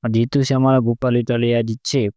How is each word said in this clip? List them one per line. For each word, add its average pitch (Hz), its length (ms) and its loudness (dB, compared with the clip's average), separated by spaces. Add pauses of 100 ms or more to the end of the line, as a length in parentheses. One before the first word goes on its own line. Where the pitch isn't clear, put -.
જીતુ 117 380 0
શેમાણી 131 440 2
ગોપાલ 120 300 0
ઇટાલિયા 120 460 0
જીતશે 113 400 -4 (140)